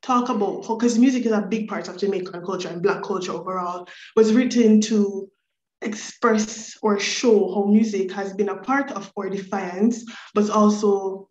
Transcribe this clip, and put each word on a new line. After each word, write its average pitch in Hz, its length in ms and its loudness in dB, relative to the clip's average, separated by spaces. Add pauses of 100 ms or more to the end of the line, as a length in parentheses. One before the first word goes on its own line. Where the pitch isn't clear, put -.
talk 247 260 0
about, 202 360 -2
'cause 220 340 0
music 254 260 4
is 226 60 2
a 202 100 0
big 214 260 -4
part 175 200 -8
of - 100 -14
Jamaican 180 480 -4
culture 180 240 -6
and 170 120 -8
Black - 220 0
culture 180 280 -6
overall, 180 560 -8 (280)
was 220 180 6
written 233 480 6
to 202 500 0 (500)
express - 1000 -4
or 208 160 2
show 202 560 2
how 202 100 0
music 208 460 2
has 196 220 -8
been 202 160 -2
a 190 120 -8
part 269 300 -2
of 202 260 -12
our 190 120 -6
defiance, 190 760 -2 (300)
but 208 140 2
also 208 800 2